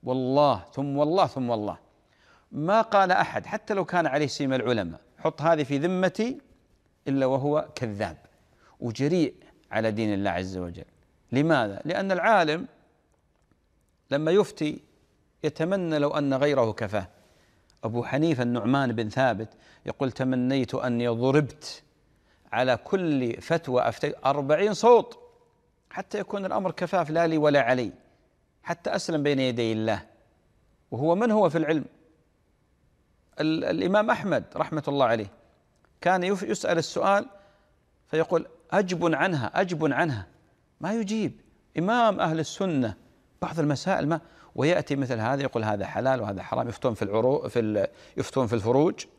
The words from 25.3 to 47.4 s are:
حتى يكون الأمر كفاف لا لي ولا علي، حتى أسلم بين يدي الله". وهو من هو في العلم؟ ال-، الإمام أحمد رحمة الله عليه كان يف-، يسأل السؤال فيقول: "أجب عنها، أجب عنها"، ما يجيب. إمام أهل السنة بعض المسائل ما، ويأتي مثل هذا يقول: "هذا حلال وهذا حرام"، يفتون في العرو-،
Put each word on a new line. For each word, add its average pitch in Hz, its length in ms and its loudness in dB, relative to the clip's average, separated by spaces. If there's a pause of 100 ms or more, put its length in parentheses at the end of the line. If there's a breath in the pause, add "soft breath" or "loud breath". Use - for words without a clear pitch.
حتى - 280 -8
يكون 196 260 -6
الأمر 190 260 -2
كفاف 165 400 -2
لا 165 160 2
لي 160 120 2
ولا 147 220 6
علي، 123 320 2 (720)
حتى - 340 -4
أسلم 165 260 -2
بين 143 160 2
يدي 120 340 2
الله". 110 340 -2 (840)
وهو 156 240 0
من 226 160 2
هو 208 200 4
في 156 80 0
العلم؟ 151 260 0 (1600)
ال-، 156 240 0
الإمام 190 460 2
أحمد 175 340 0 (120)
رحمة 156 320 -4
الله 139 180 2
عليه 110 240 0 (720)
كان 180 220 2
يف-، 190 200 -2
يسأل 196 360 -2
السؤال 196 480 0 (800 soft breath)
فيقول: 160 400 0 (240)
"أجب 175 440 2
عنها، 147 460 0
أجب 156 320 0
عنها"، 127 340 0 (540)
ما 185 120 -4
يجيب. 214 480 -4 (380)
إمام 214 420 2
أهل 160 200 0
السنة 143 540 -2 (480)
بعض 165 180 -6
المسائل 147 480 0
ما، 160 120 -2 (340 loud breath)
ويأتي 147 420 0
مثل 127 220 -2
هذا 127 240 -2
يقول: 120 220 -2
"هذا 104 220 -2
حلال 127 340 0
وهذا 101 220 -6
حرام"، 123 260 -2
يفتون 117 260 -2
في - 80 -6
العرو-، 117 460 0